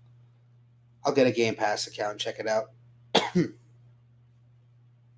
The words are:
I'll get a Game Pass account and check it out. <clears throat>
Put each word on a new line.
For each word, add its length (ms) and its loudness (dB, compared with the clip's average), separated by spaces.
I'll 80 0
get 140 6
a 40 2
Game 240 2
Pass 320 -2
account 240 -4
and 80 -10
check 200 -8
it 80 -4
out. 240 -2
<clears throat> 120 2